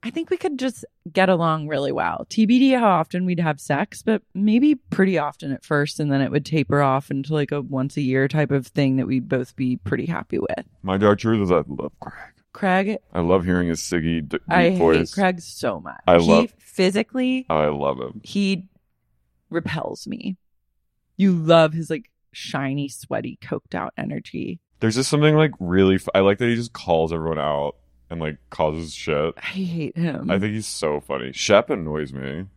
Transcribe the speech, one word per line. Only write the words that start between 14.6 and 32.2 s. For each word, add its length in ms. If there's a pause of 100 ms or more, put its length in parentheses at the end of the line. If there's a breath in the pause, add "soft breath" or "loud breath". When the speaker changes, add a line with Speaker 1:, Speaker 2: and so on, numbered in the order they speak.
Speaker 2:
voice. 400
Speaker 1:
hate 60
Craig 200
so 380
much. 280
Speaker 2:
I 120
Speaker 1:
He 120
Speaker 2:
love 280
Speaker 1:
physically, 880
Speaker 2:
Oh, 80
I 120
love 300
him. 240
Speaker 1:
he 440 (840)
repels 580
me. 300 (800)
You 160
love 400
his, 160
like, 220 (200)
shiny, 580
sweaty, 520
coked 320
out 240
energy. 640 (220)
Speaker 2:
There's 140
just 140
something, 260
like, 240
really 360
f-, 180
I 60
like 180
that 100
he 80
just 180
calls 380
everyone 280
out 360 (340)
and, 120
like, 160 (140)
causes 420
shit. 440
Speaker 1:
I 40
hate 560
him. 320
Speaker 2:
I 100
think 140
he's 140
so 320
funny. 340
Shep 360
annoys 440
me. 320 (120)